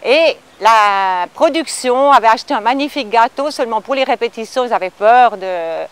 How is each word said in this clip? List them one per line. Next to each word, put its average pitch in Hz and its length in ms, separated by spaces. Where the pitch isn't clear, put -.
Et 294 340
la 202 720
production 277 760
avait 226 160
acheté 240 260
un 240 60
magnifique 269 500
gâteau, 240 400
seulement 226 300
pour 247 140
les 269 100
répétitions, 233 600
ils 247 80
avaient 185 180
peur 226 460
de 170 560